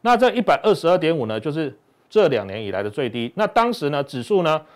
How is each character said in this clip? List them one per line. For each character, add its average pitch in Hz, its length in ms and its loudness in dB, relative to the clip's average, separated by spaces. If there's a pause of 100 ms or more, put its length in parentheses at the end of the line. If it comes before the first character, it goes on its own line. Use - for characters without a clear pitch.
那 240 140 4
这 240 160 4
一 240 80 -2
百 175 220 2
二 214 120 4
十 165 140 0
二 180 80 4
点 160 200 0
五 123 100 -4
呢， 110 120 -4
就 143 140 -6
是 151 240 -6 (320)
这 208 200 2
两 110 180 -2
年 101 160 -10
以 101 80 -8
来 95 120 -4
的 104 60 -6
最 120 220 -6
低。 117 260 -6
那 208 100 0
当 233 260 0
时 143 180 -4
呢， 143 120 -4
指 131 200 -8
数 190 200 0
呢， 156 180 0 (160)